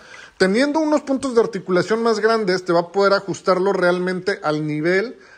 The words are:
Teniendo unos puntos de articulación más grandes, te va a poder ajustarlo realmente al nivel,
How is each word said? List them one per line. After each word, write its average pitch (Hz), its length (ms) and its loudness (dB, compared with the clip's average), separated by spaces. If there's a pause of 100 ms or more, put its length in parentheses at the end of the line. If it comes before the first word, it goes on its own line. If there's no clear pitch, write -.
(360)
Teniendo 262 440 2
unos 302 200 2
puntos 269 340 -4
de 226 60 6
articulación 196 600 -2
más 226 180 0
grandes, 208 420 0
te 175 120 -2
va 170 60 4
a 175 120 -6
poder 196 220 2
ajustarlo 190 580 0
realmente 180 680 -2
al 151 240 -2
nivel, 175 520 -2 (200)